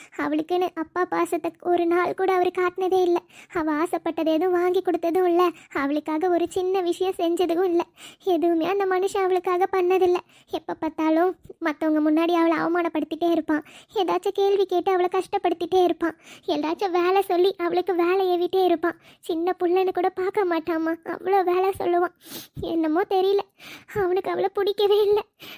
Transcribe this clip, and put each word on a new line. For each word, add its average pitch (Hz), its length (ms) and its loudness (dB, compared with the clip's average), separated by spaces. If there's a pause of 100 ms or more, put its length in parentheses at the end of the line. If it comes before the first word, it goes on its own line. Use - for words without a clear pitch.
(180)
அவளுக்குன்னு 320 580 -2
அப்பா 330 300 -4
பாசத்தை 339 460 -2 (120)
ஒரு 349 220 2
நாள் 339 320 0
கூட 381 140 0
அவரு 359 220 2
காட்டினதே 370 480 0
இல்ல. 349 180 2 (320)
அவ 311 240 -2
ஆசைப்பட்டது 320 560 -2
எதுவும் 359 260 2
வாங்கி 359 240 0
கொடுத்ததும் 349 480 0
இல்ல, 349 140 4 (300)
அவளுக்காக 302 560 -2
ஒரு 339 200 0
சின்ன 370 320 -2
விஷயம் 359 380 -2
செஞ்சதும் 339 480 0
இல்ல. 339 140 0 (460)
எதுவுமே 339 400 2
அந்த 392 180 -2
மனுஷன் 381 380 0
அவளுக்காக 370 260 0 (180)
பண்ணதில்ல. 370 500 2 (340)
எப்ப 311 220 -6
பார்த்தாலும் 320 560 0 (300)
மத்தவங்க 311 400 -2
முன்னாடி 311 340 2
அவளை 330 220 2
அவமானப்படுத்திட்டே 330 760 -2
இருப்பான். 320 340 0 (300)
ஏதாச்சும் 359 420 -2
கேள்வி 392 300 2
கேட்டு 359 260 0
அவளை 359 160 2
கஷ்டப்படுத்திட்டே 359 720 0
இருப்பான். 330 340 0 (320)
ஏதாச்சும் 339 480 -2
வேலை 370 260 2
சொல்லி 370 360 2
அவளுக்கு 349 360 -2
வேலை 349 320 2
ஏவிட்டே 359 380 0
இருப்பான். 339 340 0 (260)
சின்ன 349 300 -2
புள்ளைன்னு 370 380 0
கூட 359 180 0
பார்க்க 381 340 -2
மாட்டாமா, 330 480 -2 (140)
அவ்வளோ 370 380 0
வேலை 370 300 0
சொல்லுவான். 349 400 0 (520)
என்னமோ 330 400 0
தெரியல, 392 360 0 (520)
அவனுக்கு 370 380 -2
அவளை 359 180 -2
பிடிக்கவே 403 520 0
இல்ல. 415 180 2 (380)